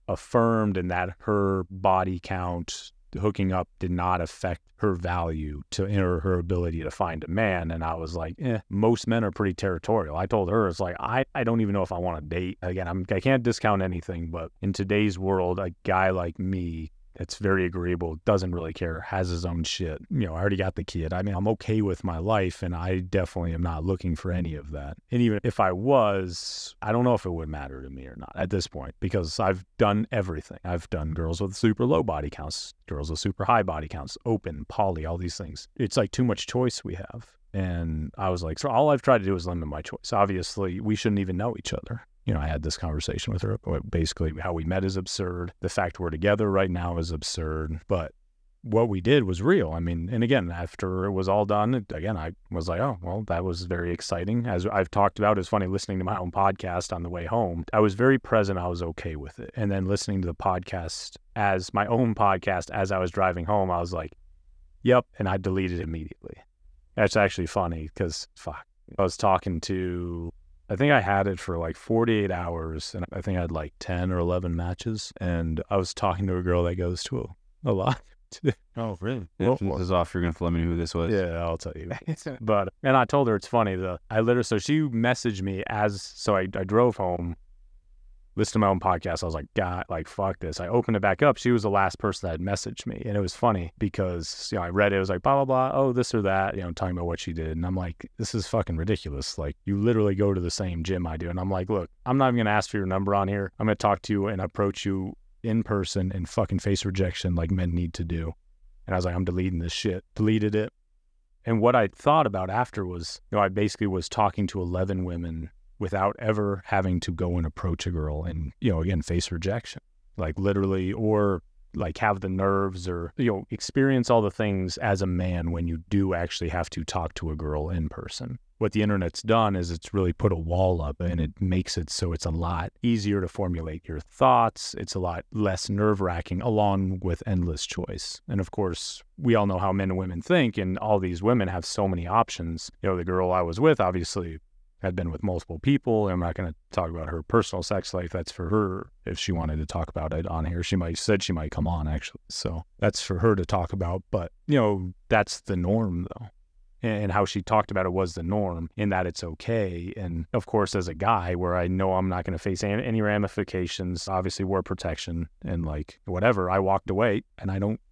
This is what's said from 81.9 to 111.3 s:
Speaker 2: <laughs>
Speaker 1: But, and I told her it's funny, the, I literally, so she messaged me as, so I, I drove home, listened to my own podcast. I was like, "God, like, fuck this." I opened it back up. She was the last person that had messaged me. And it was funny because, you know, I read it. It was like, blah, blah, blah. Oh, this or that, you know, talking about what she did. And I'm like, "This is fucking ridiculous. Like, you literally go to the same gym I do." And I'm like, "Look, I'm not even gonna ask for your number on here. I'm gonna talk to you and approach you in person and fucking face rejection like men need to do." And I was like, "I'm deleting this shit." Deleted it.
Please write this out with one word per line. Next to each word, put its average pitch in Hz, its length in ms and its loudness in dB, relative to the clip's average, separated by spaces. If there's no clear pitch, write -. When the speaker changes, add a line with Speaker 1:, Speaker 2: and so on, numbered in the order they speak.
Speaker 2:
<laughs> 135 260 -10
Speaker 1:
But, 104 300 2
and 135 120 6
I 127 100 6
told 139 220 2
her 110 80 4
it's 95 120 -4
funny, 104 280 2
the, 90 240 -4
I 110 80 2
literally, 120 240 4
so 110 160 0
she 151 220 2
messaged 120 600 0
me 95 260 -4
as, 104 360 0
so - 320 0
I, 95 60 4
I 95 220 -2
drove 110 340 4
home, 87 380 -2
listened - 180 0
to 113 60 2
my 104 80 6
own 95 120 4
podcast. 87 420 0
I 92 40 -4
was 80 100 -4
like, 73 180 -8
"God, 90 360 -2
like, 82 180 -4
fuck 95 320 -4
this." 85 220 -6
I 90 80 -6
opened 117 260 2
it 98 60 2
back 98 200 2
up. 143 140 6
She - 160 0
was 117 120 4
the 107 60 0
last 95 300 2
person 98 280 -2
that 82 120 -4
had - 20 -6
messaged 98 440 -4
me. - 200 -8
And 104 120 -2
it - 20 2
was 92 160 -2
funny 98 440 0
because, 90 680 -2
you - 80 -4
know, 87 60 -2
I 85 60 -6
read 98 240 4
it. - 20 2
It 98 40 4
was 95 100 0
like, 92 140 -2
blah, 139 200 4
blah, - 20 2
blah. 131 320 2
Oh, 135 140 4
this 123 220 2
or 113 80 2
that, 95 340 2
you 95 60 -4
know, 87 100 -6
talking 90 240 -2
about 85 120 -2
what 85 120 -2
she 85 140 -6
did. 80 240 -4
And 85 80 -2
I'm 92 100 -2
like, 90 400 -6
"This - 180 -6
is 104 140 -2
fucking 92 300 0
ridiculous. 80 600 -2
Like, 76 280 -6
you 98 120 0
literally 104 380 4
go 101 180 4
to 92 60 0
the 87 120 -2
same 87 320 -4
gym 87 220 0
I 80 120 -4
do." 82 120 -4
And 90 80 -4
I'm 92 140 -2
like, 92 180 -2
"Look, 92 200 0
I'm 127 120 2
not 135 100 4
even 120 100 2
gonna 110 140 4
ask 104 180 2
for - 80 -4
your 98 80 0
number 95 280 2
on 98 140 4
here. 98 320 -2
I'm 110 60 0
gonna 107 100 4
talk 101 280 2
to 110 100 -2
you 98 140 2
and 104 120 -2
approach 98 460 -2
you 95 320 -2
in 113 200 2
person 98 500 0
and 90 160 -4
fucking 98 300 0
face 101 260 0
rejection 92 500 0
like 82 160 0
men 92 200 2
need 87 240 -2
to 87 100 -4
do." 82 260 -4
And 95 80 -2
I - 20 2
was 90 60 0
like, 87 120 -2
"I'm 90 100 0
deleting 90 340 0
this 85 140 -4
shit." 95 320 -4
Deleted 107 400 2
it. 110 160 0